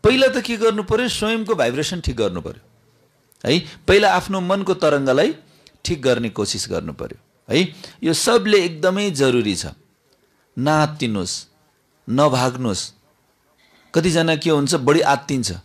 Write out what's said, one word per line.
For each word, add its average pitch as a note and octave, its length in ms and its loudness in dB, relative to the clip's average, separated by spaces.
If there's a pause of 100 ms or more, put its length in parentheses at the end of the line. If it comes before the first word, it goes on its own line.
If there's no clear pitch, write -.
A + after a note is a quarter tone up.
पहिला C4 240 6
त C4 140 0
के A3+ 160 -6
गर्नु G#3+ 260 0
पर्यो? A3 240 0
स्वयंको A3 480 -2
भाइब्रेसन C#3+ 460 -2
ठिक C#3+ 140 -4
गर्नु F#2+ 260 -2
पर्यो, D2+ 200 -12 (880)
है? E3 80 2 (280)
पहिला G3 280 4
आफ्नो F#3 260 -2
मनको F#3+ 320 -2
तरङ्गलाई D3 640 2 (500)
ठिक D#3+ 160 -6
गर्ने A#2 280 0
कोसिस - 400 -6
गर्नु E2 240 -6
पर्यो, - 240 -12 (360)
है? F3 200 2 (300)
यो D#3+ 100 0
सबले G#3 520 2
एकदमै F#3 460 0
जरुरी B2 440 2
छ। E2+ 100 -8 (920)
नआत्तिनुहोस्, C#3 880 -2 (640)
नभाग्नुहोस्। B2+ 840 0 (1000)
कतिजना E3 420 2
के D3+ 140 -2
हुन्छ, D3 260 0
बढी D3 240 4
आत्तिन्छ। C#3 520 0 (140)